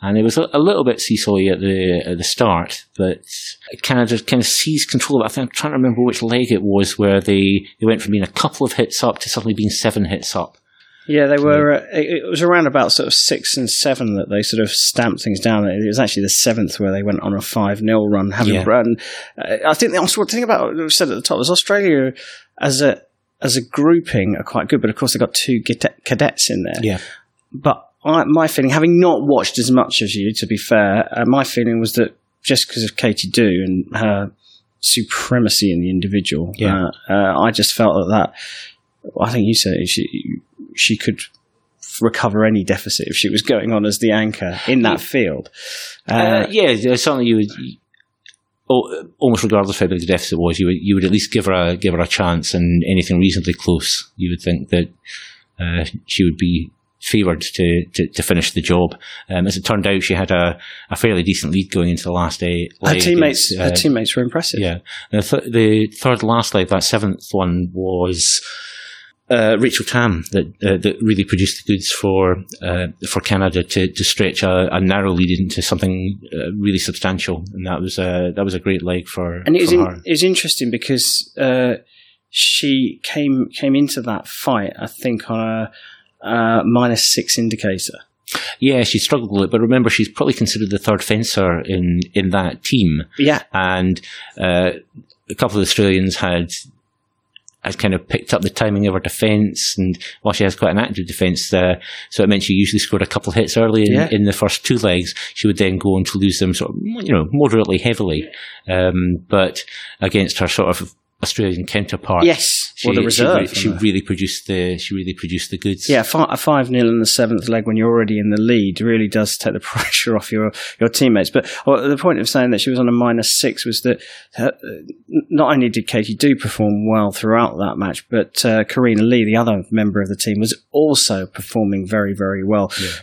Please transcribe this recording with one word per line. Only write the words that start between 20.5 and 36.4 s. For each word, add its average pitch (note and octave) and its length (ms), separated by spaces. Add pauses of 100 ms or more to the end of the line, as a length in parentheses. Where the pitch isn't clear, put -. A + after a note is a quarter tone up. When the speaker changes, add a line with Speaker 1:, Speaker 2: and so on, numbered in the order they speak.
Speaker 2:
what A#2+ 160
we D#3+ 120
said D3+ 200
at F#2+ 60
the A#2 60
top - 180
was C#3 120
Australia E3+ 640 (480)
as C#3 200
a, C#3 200 (400)
as C3 160
a A#2+ 80
grouping C#3+ 720
are - 60
quite - 260
good, C#3 100
but A2 100
of A2 60
course C3 180
they've G#2+ 60
got A2+ 140
two A#2+ 320
gade-, - 180 (220)
cadets - 460
in F#2+ 120
there. - 180
Speaker 1:
Yeah. G2 180 (520)
Speaker 2:
But C#3 340 (200)
I, D#3 220
my D#3 200
feeling, C3+ 240
having E3 280
not F3 240
watched C#3 340
as B2 140
much B2+ 320
as G2 120
you, G2+ 220
to - 100
be A2 80
fair, G#2 560
uh, A#2 140
my C3+ 180
feeling A#2 380
was A2+ 120
that A2+ 220 (280)
just - 260
'cause A2+ 140
of G#2+ 120
Katie - 340
Doo A#2+ 140 (220)
and F#2 200 (100)
her G2+ 360 (480)
supremacy G#2+ 920
in E2+ 80
the F2+ 80
individual, F#2 640